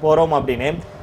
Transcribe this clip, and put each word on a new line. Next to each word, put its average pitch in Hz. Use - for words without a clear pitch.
போறோம் 156
அப்படின்னு 131